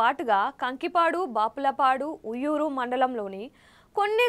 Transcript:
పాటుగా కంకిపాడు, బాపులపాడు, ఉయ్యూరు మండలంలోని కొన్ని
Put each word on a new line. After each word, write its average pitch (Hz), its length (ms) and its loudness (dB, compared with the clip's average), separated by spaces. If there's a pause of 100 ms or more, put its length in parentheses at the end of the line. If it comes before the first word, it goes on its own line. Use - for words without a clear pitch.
పాటుగా 233 400 2 (220)
కంకిపాడు, 339 580 0 (160)
బాపులపాడు, 269 720 0 (220)
ఉయ్యూరు 294 360 0 (120)
మండలంలోని 240 680 -2 (520)
కొన్ని 427 320 2